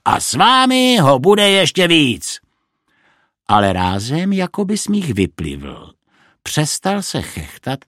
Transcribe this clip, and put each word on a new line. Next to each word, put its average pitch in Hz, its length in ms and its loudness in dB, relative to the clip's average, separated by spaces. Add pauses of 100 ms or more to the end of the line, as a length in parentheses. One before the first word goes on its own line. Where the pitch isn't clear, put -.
a - 160 0
s - 140 -6
vámi 254 640 4
ho 139 200 4
bude 202 320 4
ještě 185 380 2
víc." 139 500 0 (1120)
Ale 101 240 4
rázem 104 600 -2
jakoby 190 460 -4
smích 190 360 -4
vyplivl. 71 800 -6 (500)
Přestal - 600 -4
se - 200 -8
chechtat - 640 -10